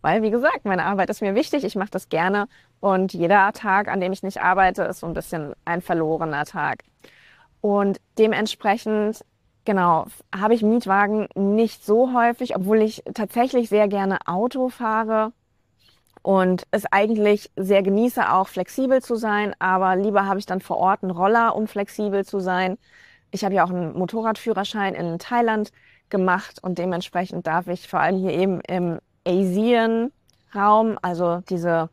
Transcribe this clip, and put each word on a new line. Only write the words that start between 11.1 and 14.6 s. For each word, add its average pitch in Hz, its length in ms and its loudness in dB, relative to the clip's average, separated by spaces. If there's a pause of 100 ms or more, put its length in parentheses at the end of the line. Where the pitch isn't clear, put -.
nicht 208 480 0
so 247 300 4
häufig, 240 420 0
obwohl 208 260 2
ich 220 220 -2 (120)
tatsächlich 240 520 0
sehr 208 200 4
gerne 196 400 -2
Auto 247 420 -2